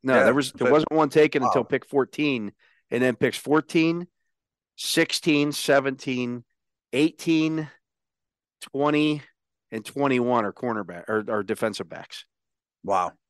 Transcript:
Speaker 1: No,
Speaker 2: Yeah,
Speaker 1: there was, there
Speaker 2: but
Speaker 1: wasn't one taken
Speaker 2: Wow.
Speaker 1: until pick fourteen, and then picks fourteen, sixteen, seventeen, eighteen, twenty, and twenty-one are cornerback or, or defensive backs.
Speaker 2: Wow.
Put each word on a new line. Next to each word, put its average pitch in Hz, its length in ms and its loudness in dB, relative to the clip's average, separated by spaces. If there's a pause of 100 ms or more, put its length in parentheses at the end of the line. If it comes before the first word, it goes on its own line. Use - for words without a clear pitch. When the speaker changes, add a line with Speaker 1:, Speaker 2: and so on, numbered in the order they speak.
Speaker 1:
No, 131 120 2
Speaker 2:
Yeah, 127 80 6
Speaker 1:
there 127 100 4
was, 135 200 0
there 123 120 -2
Speaker 2:
but 127 60 6
Speaker 1:
wasn't 156 200 4
one 156 180 2
taken 151 340 4
Speaker 2:
Wow. 120 60 2
Speaker 1:
until 120 140 0
pick - 240 -4
fourteen, 131 640 -2 (400)
and 123 100 0
then 127 140 2
picks 123 220 0
fourteen, 160 720 0 (680)
sixteen, 147 760 0
seventeen, 131 920 -2 (480)
eighteen, 156 760 0 (1040)
twenty, 147 480 0 (500)
and 110 140 -10
twenty-one 123 600 0
are 98 80 -6
cornerback 101 540 -8
or, 107 220 -2
or 104 140 -2
defensive 104 460 -4
backs. - 360 -18 (580)
Speaker 2:
Wow. 92 300 -2 (160)